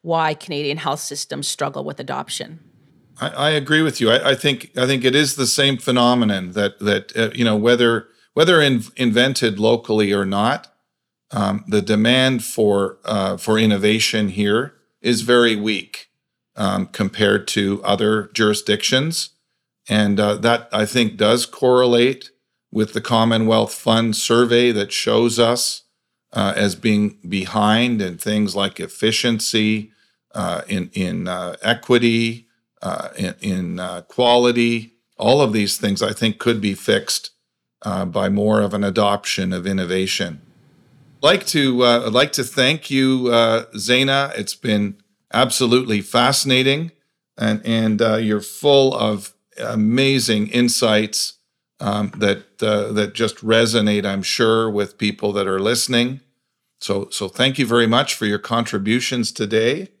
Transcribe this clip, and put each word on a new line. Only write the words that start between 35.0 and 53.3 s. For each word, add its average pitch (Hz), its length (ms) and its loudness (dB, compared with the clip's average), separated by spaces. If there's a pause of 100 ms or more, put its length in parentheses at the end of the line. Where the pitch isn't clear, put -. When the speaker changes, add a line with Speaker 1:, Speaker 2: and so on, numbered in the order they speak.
Speaker 2:
All 127 240 4
of 113 120 2
these 104 240 0
things, 101 260 -2
I 104 100 -2
think, 110 240 -2
could 113 240 0
be 98 140 -2
fixed, - 560 -2 (500)
uh, 95 240 -4
by 95 240 -2
more 104 320 2
of 101 120 -2
an 101 100 -2
adoption 101 680 -2
of 90 120 -6
innovation. 95 760 -4 (800)
Like 180 260 4
to, 131 360 2
uh, 120 220 4
I'd 110 80 -4
like 143 200 2
to 131 100 -2
thank 139 480 -2
you, 131 380 0
uh, 113 360 2 (100)
Zaina. 135 640 0
It's 101 180 -8
been 104 400 -2 (380)
absolutely 120 680 2
fascinating, 135 880 0 (460)
and, 110 280 -2
and, 110 360 0
uh, 110 160 2
you're 107 220 0
full 135 540 2
of 107 400 -4 (240)
amazing 113 880 0
insights, 110 880 0 (480)
um, 101 340 -4
that, - 460 -4
uh, 107 320 0
that 104 200 -2
just 113 240 -4